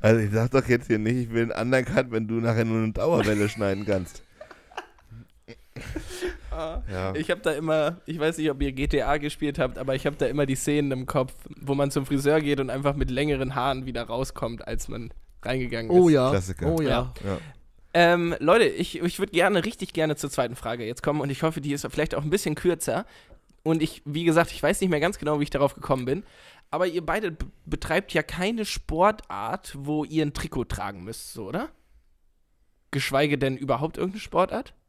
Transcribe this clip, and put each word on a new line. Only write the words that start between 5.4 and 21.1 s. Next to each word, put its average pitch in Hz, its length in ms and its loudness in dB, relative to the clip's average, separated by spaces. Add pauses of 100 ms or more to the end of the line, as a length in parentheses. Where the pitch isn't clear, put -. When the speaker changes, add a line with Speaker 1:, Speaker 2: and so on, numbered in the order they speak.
Speaker 2:
Ah, 160 400 -6
Speaker 1:
Ja. 95 240 -4
Speaker 2:
ich 156 160 -4
hab 175 120 -2
da 165 100 0
immer, 156 520 0
ich 160 140 -8
weiß 160 200 0
nicht, 156 120 2
ob 135 100 -2
ihr 139 120 0
G 131 140 -2
T 143 160 2
A 139 140 2
gespielt 147 420 -4
habt, 131 200 -2
aber 135 160 -2
ich 135 120 -2
hab 147 120 -2
da 143 80 2
immer 143 180 2
die 135 100 2
Szenen 147 380 0
im 127 140 -4
Kopf, 131 260 0 (280)
wo 139 140 -2
man 143 160 2
zum 139 140 0
Friseur 143 360 4
geht 143 200 0
und 131 100 -2
einfach 139 240 0
mit 131 160 0
längeren 131 440 0
Haaren 131 320 -2
wieder 120 180 -6
rauskommt, 117 640 -6
als 113 220 -4
man 113 240 -8 (300)
reingegangen 120 480 -4
ist. 175 60 8
Speaker 3:
Oh 180 140 10
ja. 135 200 6
Speaker 1:
Klassiker. 92 360 0
Speaker 3:
Oh 160 160 2
ja. 127 300 0 (120)
Speaker 2:
Ja. 98 60 -2
Speaker 1:
Ja. 95 80 -2 (560)
Speaker 2:
Ähm, 170 440 6
Leute, 190 260 6
ich, 131 380 -2
ich 175 160 -2
würd 196 140 -4
gerne, 185 320 4
richtig 202 300 -6
gerne 156 220 0
zur 143 140 -6
zweiten 123 260 -2
Frage 117 280 -6
jetzt 117 180 -6
kommen 151 180 0